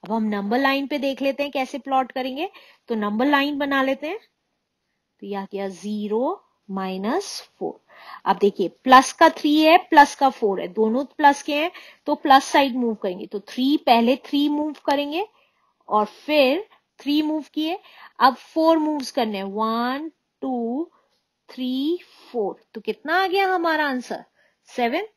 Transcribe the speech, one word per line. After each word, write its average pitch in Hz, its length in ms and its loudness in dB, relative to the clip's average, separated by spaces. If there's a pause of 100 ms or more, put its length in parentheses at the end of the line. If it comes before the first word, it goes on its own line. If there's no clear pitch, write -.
अब 202 80 -8
हम 226 100 -2
number 208 360 -2
line 277 280 0
पे 294 120 -6
देख 269 240 -4
लेते 277 200 -2
हैं 285 100 -6
कैसे 262 260 -6
plot 262 340 -4
करेंगे, 269 380 -6 (380)
तो 233 60 -4
number 214 320 -2
line 285 320 2
बना 277 240 0
लेते 269 240 -2
हैं। 381 120 -8 (1000)
तो 202 60 -16
यह 196 140 -8
आ 190 120 -10
गया 196 160 -6
ज़ीरो 208 760 -4 (260)
माइनस 190 880 -6
फ़ोर। - 220 -10 (440)
अब 185 140 0
देखिए, 202 300 2
plus 262 440 6
का 330 160 6
थ्री 302 320 2
है, 311 160 6
plus 294 380 6
का 269 160 2
फ़ोर 196 300 -2
है, 175 80 -6
दोनों 220 360 0
plus 277 380 2
के 294 120 -6
हैं 311 160 -2 (360)
तो 294 80 0
plus 277 300 6
side 277 320 2
move 233 180 -2
करेंगे। 190 320 -8
तो 202 140 -10
थ्री, 269 360 -2
पहले 240 400 4
three 285 320 -2
move 302 240 -2
करेंगे 285 560 -4 (600)
और - 160 2
फिर 294 640 0 (300)
three 294 240 -2
move 302 220 -4 (100)
किए, 320 240 -4 (420)
अब 247 140 4
फ़ोर 320 440 0
moves 302 320 -4
करने 220 280 -4
हैं, 196 60 -6
वन, 233 680 -4 (300)
two, 254 500 -6 (580)
three, 262 500 -4 (340)
four। 208 280 -4 (140)
तो 220 60 -10
कितना 311 440 -4
आ - 20 -2
गया 381 280 0
हमारा 320 320 0
answer? 254 380 -6 (420)
Seven। 254 400 -4 (100)